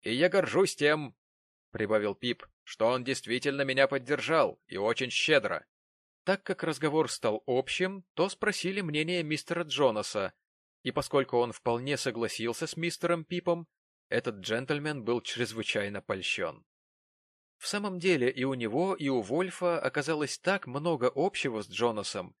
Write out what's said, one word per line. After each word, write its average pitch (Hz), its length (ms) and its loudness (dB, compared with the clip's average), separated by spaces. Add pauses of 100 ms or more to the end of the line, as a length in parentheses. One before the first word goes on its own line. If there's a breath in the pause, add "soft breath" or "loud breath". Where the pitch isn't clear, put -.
И 107 120 -4
я 160 160 4
горжусь 190 460 4
тем, — 147 420 2 (540)
прибавил 104 440 0
Пип, — - 300 -4 (180)
что - 240 0
он 127 160 2
действительно 131 600 -2
меня 135 240 4
поддержал, 139 800 0
и 87 100 -8
очень 113 320 0
щедро. 107 560 2 (580)
Так 196 200 -2
как - 200 -4
разговор 156 480 0
стал - 360 -2
общим, 180 640 -2
то 185 160 2
спросили 202 520 -2
мнение 160 420 0
мистера 156 400 -4
Джонаса, 107 720 2 (500)
и 127 80 -2
поскольку 135 460 2
он 120 140 2
вполне 123 460 -2
согласился 117 680 -2
с - 100 -8
мистером 170 480 -2
Пипом, 170 420 -2 (400)
этот 120 280 -2
джентльмен 131 680 -4
был 120 180 0
чрезвычайно 104 800 -4
польщен. 92 640 -4 (960)
В - 100 -10
самом 202 320 -4
деле 160 300 4
и 127 140 -2
у 135 100 0
него, 127 420 0
и 139 140 -2
у 127 120 2
Вольфа 170 580 0
оказалось 147 580 -2
так 190 300 -2
много 139 460 0
общего 135 500 -2
с - 60 -14
Джонасом 101 720 -2